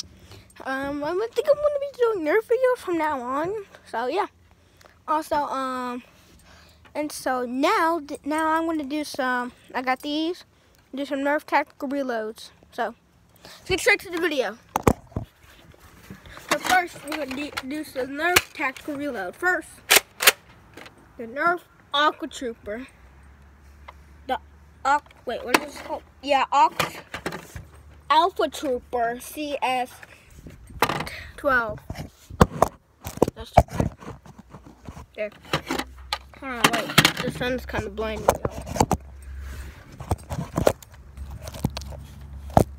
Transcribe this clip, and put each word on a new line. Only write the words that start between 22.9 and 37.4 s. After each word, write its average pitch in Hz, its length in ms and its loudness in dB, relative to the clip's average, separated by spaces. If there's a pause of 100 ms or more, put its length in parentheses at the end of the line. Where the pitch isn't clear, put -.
The 254 100 0 (480)
Aqu-, 285 160 4 (240)
wait, 233 180 -4
what 240 140 8
is 285 160 -6
this - 80 -12
called? 311 220 -8 (180)
Yeah, 269 320 4
Aqu-, - 480 4 (1120)
Alpha 330 360 6
Trooper 247 720 -2
C 294 400 -6
S 254 320 0 (1400)
twelve. 233 440 2 (1500)
That's 220 180 -14 (1600)
there. 214 160 -6 (1080)
Hold 269 120 -8
on, 240 100 -6 (120)
wait. 214 220 -2 (280)
The - 120 -2
sun's 247 300 -2